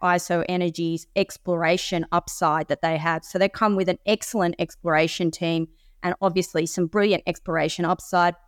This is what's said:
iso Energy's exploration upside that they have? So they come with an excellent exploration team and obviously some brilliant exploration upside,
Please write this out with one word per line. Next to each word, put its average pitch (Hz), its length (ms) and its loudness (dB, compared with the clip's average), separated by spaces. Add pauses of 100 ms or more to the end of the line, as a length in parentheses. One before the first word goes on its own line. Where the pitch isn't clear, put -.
iso 175 460 2
Energy's 170 580 -2 (120)
exploration 175 960 0
upside 160 560 0
that 147 120 -2
they 165 160 0
have? 165 280 -2
So - 120 -6
they 190 120 2
come 208 260 0
with 185 140 2
an 180 160 -2
excellent 202 520 0
exploration 160 760 0
team 165 360 -2 (340)
and 175 200 -2
obviously 170 440 0
some 170 220 -2
brilliant 202 400 2
exploration 165 560 -4
upside, 175 520 0 (120)